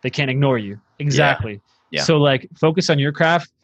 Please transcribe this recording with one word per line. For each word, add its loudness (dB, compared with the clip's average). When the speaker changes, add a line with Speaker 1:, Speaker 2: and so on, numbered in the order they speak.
Speaker 1:
they -4
can't -2
ignore 2
you." -8
Speaker 2:
Yeah. -6
Speaker 1:
Exactly. 0
Speaker 2:
Yeah. -4
Speaker 1:
So, 2
like, 2
focus 0
on 2
your 0
craft. 0